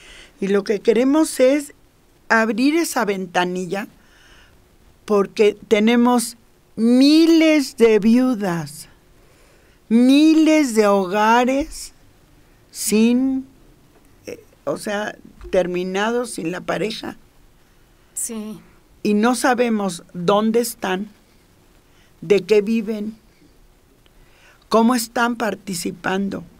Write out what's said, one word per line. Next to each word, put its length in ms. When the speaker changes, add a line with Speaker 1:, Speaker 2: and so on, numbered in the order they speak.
Speaker 1:
Y 60
lo 180
que 160
queremos 580
es 340
abrir 480
esa 300
ventanilla 800
porque 520
tenemos 680
miles 1000
de 220
viudas, 920
miles 840
de 120
hogares 1040
sin, 720
eh, 180
o 120
sea, 380
terminados 800
sin 200
la 100
pareja. 540
Speaker 2:
Sí. 460
Speaker 1:
Y 100
no 220
sabemos 680
dónde 460
están, 480
de 220
qué 180
viven, 540
cómo 280
están 400
participando. 1080